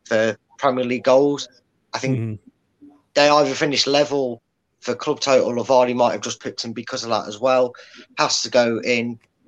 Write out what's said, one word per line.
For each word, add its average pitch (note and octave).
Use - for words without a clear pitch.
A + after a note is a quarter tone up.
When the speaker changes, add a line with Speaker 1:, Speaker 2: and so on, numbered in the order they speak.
Speaker 1:
for A2
Premier B2+
League B2
goals. C3+
I -
think C3
Speaker 2:
Mm-hmm. A2+
Speaker 1:
they D3
either D3
finished C#3+
level C#3
for B2
club C#3+
total, A#2+
or A#2
Vardy B2+
might A#2+
have G2+
just -
picked -
him A#2
because A#2+
of A#2
that G#2+
as G#2
well. B2+
Has -
to A#2
go A#2
in, A#2